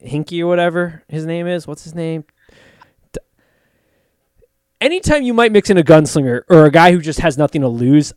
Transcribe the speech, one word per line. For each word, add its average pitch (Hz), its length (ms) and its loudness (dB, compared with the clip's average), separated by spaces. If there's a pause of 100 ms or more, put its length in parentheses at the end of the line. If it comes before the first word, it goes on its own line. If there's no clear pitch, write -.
Hinkie 151 380 -10
or 170 60 -4
whatever 175 600 -4
his 156 200 -10
name 170 180 -8
is. 175 220 -8
What's 151 160 -16
his 160 100 -20
name? 160 300 -10 (920)
D-, - 60 -14 (1600)
anytime 302 400 -2
you 247 140 -4
might 233 160 2
mix 208 180 2
in 190 80 2
a 165 60 4
gunslinger 139 680 2
or 156 160 8
a 147 60 4
guy 165 220 4
who 180 80 0
just 151 180 -8
has 151 180 -2
nothing 147 240 -2
to 135 60 -2
lose, 123 480 0